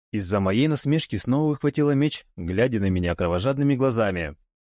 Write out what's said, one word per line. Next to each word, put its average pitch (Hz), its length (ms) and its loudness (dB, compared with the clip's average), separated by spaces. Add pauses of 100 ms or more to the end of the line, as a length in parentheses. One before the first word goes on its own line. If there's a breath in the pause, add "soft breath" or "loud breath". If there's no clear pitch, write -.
(120)
Из-за 101 260 -2
моей 101 300 2
насмешки 147 480 -2
снова 139 320 0
выхватила 147 420 0
меч, 143 360 0 (100)
глядя 101 420 0
на 98 120 2
меня 87 260 0
кровожадными 135 580 0
глазами. 107 600 0 (420)